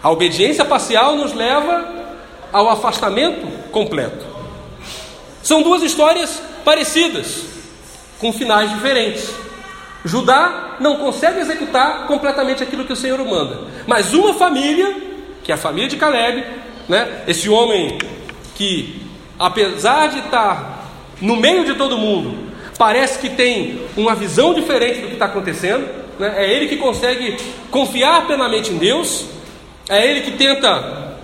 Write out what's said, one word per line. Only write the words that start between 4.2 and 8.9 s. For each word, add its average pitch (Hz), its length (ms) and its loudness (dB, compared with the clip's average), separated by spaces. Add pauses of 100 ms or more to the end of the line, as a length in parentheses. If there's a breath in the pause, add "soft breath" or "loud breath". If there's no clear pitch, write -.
São 311 180 6
duas 339 220 4
histórias 320 580 2 (240)
parecidas, 311 800 2 (720)
com 226 160 -4
finais 214 380 2
diferentes. 226 580 -2 (760)